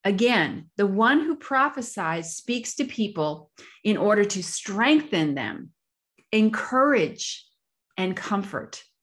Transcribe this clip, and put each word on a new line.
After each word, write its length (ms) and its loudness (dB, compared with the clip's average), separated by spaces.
Again, 600 2
the 100 2
one 340 4
who 140 -2
prophesies 1000 -2
speaks 400 -6
to 80 -2
people 680 -4
in 140 2
order 280 4
to 180 -2
strengthen 920 0
them, 360 -8
encourage, 1120 2
and 180 -2
comfort. 680 -6